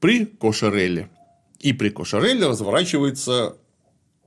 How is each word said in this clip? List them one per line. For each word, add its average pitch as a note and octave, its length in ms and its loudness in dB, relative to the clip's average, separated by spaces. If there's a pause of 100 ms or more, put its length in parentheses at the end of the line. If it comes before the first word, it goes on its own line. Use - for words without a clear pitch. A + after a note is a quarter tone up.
при A3 260 2
Кошереле. G2+ 840 0 (500)
И C#3 140 0
при G#2 160 0
Кошереле F3+ 580 0
разворачивается B2+ 1080 0 (680)